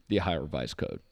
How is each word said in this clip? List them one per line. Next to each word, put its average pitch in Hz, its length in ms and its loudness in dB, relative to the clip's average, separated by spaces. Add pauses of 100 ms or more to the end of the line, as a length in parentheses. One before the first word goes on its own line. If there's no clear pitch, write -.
the 101 120 4
Ohio 85 220 2
Revised 71 360 -4
Code, - 220 -4 (120)